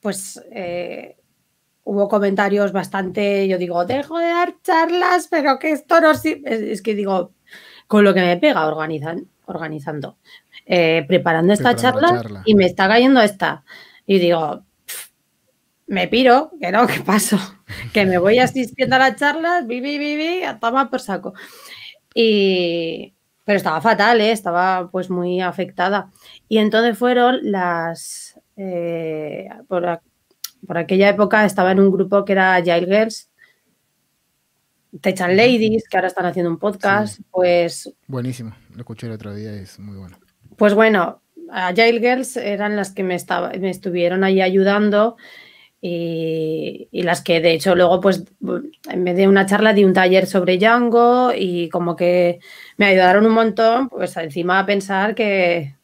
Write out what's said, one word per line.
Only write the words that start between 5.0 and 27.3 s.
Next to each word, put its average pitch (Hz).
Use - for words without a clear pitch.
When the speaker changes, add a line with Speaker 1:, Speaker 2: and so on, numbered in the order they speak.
Speaker 1:
pero 277
que 311
esto 330
no 311
sirve". -
Es, 226
es 208
que 214
digo, 196
con 208
lo 196
que 185
me 175
pega 190
organizan-, 156
organizando, 156
eh, 165
preparando 165
esta 214
Speaker 2:
Preparando 254
la 339
Speaker 1:
charla 359
Speaker 2:
charla. 208
Speaker 1:
y 220
me 190
está 190
cayendo 247
esta. 180
Y 196
digo, 170
"Pf, -
me 180
piro, 254
que 180
no, 226
que -
paso, 196
que 202
me 185
voy 202
asistiendo 254
a -
la 262
charla, 320
vi, 240
vi, 285
vi, 294
vi, 339
a 262
tomar 247
por 262
saco". -
Y, 185
pero 202
estaba 165
fatal, 220
¿eh? 220
Estaba, 185
pues, 185
muy 180
afectada. 185
Y 220
entonces 214
fueron 247